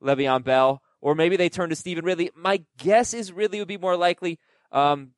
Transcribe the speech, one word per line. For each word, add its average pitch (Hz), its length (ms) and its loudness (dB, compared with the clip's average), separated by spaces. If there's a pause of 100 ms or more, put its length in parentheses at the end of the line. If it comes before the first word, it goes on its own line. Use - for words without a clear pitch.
Le'Veon 135 420 0
Bell 131 380 2 (180)
or 147 140 0
maybe 170 220 2
they 175 120 2
turn 170 220 -4
to 156 60 -4
Stephen 170 280 -8
Ridley. 175 320 -2
My 185 260 -2 (160)
guess 214 360 2
is 208 180 -10
Ridley 202 280 -4
would 196 80 -8
be 202 100 -8
more 180 180 -2
likely. 175 420 -2 (340)
Um, 143 460 0